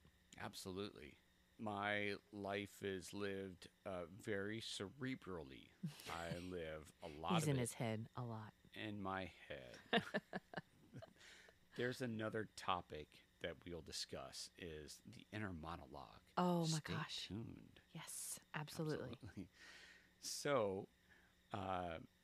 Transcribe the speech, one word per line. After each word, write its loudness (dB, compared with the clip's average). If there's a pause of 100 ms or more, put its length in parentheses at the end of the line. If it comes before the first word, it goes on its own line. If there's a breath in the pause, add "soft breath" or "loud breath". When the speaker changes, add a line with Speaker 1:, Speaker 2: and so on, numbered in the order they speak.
(440)
Speaker 1:
Absolutely. -4 (460)
My 4 (180)
life 0
is 0
lived, -2 (180)
uh, 0 (140)
very 0
cerebrally. -4 (160)
Speaker 2:
<laughs> -6
Speaker 1:
I 0 (160)
live 0 (220)
a -4 (140)
lot 6
Speaker 2:
He's 8
Speaker 1:
of 6
Speaker 2:
in 6
Speaker 1:
it 4
Speaker 2:
his 2
head 2 (100)
a 0
lot. -4 (220)
Speaker 1:
in -2
my 0 (180)
head. 2
<laughs> -4 (1600 loud breath)
There's 2
another 2
topic 0 (360)
that 0 (140)
we'll -4
discuss -4
is -6 (140)
the -14
inner 0 (100)
monologue. -6 (160)
Speaker 2:
Oh 8
my 4
Speaker 1:
Stay -2
Speaker 2:
gosh. 0
Speaker 1:
tuned. -6 (140)
Speaker 2:
Yes, -6 (160)
absolutely. 0
Speaker 1:
Absolutely. -8 (720 loud breath)
So, 4 (680 loud breath)
uh, 2 (240)